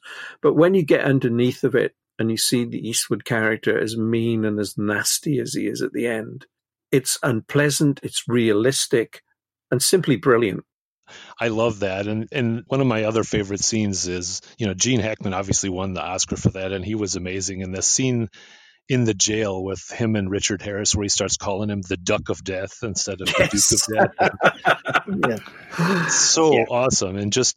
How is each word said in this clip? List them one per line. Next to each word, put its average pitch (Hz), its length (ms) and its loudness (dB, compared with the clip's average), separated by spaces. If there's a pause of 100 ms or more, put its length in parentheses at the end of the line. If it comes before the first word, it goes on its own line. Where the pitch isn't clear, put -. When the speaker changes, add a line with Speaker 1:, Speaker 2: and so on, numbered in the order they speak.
(440)
Speaker 1:
But 147 100 6
when 175 220 6
you 185 80 6
get 151 200 4
underneath 127 600 2
of 127 100 2
it 110 220 2 (240)
and 113 100 0
you 113 80 0
see 120 280 2
the 117 220 -8
Eastwood 113 380 -2
character 110 540 2
as 110 180 -2
mean 113 480 0
and 104 140 0
as 101 180 -4
nasty 104 640 -2
as 120 160 -6
he 104 100 -4
is - 160 -4
at - 120 -4
the 117 120 -2
end, 120 400 -6 (460)
it's - 320 2
unpleasant, 143 800 2
it's - 240 -6
realistic, 117 960 2 (480)
and 127 100 2
simply 160 340 4
brilliant. 117 480 2 (760)
Speaker 2:
I 117 120 0
love 113 320 0
that. 98 260 -2
And, 110 240 -4
and 120 360 -2
one 135 120 0
of 135 80 4
my 110 160 2
other 110 220 2
favorite 101 340 -2
scenes 101 480 0
is, 90 340 -4 (160)
you 117 80 -2
know, 95 80 0
Gene 117 280 2
Hackman 110 320 -4
obviously 98 360 -2
won 92 240 -4
the 85 80 -4
Oscar 92 360 -4
for - 140 0
that, 95 200 -6
and 92 140 -4
he 107 100 -4
was 101 220 -4
amazing. 95 460 -6
And 92 120 -6
the 95 60 -4
scene 123 480 0 (600)
in 127 140 2
the 110 80 2
jail 98 500 -2
with 95 260 -8
him 110 280 0
and 98 120 0
Richard 98 320 -2
Harris, 101 320 -4
where 104 100 0
he 101 60 -2
starts - 280 0
calling 104 320 -4
him 101 120 -2
the 92 140 -4
Duck 92 320 -2
of 98 160 -4
Death 95 400 -6
instead 98 380 -4
of 92 60 -4
the - 260 2
Speaker 1:
Yes. 101 160 2
Speaker 2:
Duke 110 280 0
of 190 200 4
Death. - 600 2 (300)
Speaker 3:
<laughs> 196 100 -4 (100)
Yeah. 170 800 -2
Speaker 2:
So - 440 4
Speaker 3:
Yeah. 117 160 4
Speaker 2:
awesome. 123 480 0
And 101 140 -2
just, 127 260 0